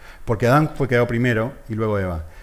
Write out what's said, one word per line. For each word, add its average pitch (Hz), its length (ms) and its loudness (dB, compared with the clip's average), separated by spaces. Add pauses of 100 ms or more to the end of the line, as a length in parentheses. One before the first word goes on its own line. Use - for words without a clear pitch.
(240)
Porque 117 220 0
Adán 147 280 4
fue 135 140 -2
creado 120 180 4
primero 117 460 0 (160)
y 110 60 -8
luego 107 240 0
Eva. 87 260 -4 (180)